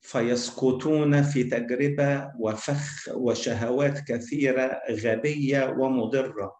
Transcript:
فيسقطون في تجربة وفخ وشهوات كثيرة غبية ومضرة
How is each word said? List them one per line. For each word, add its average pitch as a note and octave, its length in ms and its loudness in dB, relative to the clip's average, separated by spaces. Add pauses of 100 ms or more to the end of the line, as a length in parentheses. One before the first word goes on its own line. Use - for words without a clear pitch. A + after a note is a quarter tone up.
فيسقطون C3 1200 2
في C3+ 200 2
تجربة C#3 960 0
وفخ A2 760 -4
وشهوات B2 840 0
كثيرة C3 840 -2 (100)
غبية C3 880 0
ومضرة B2 800 0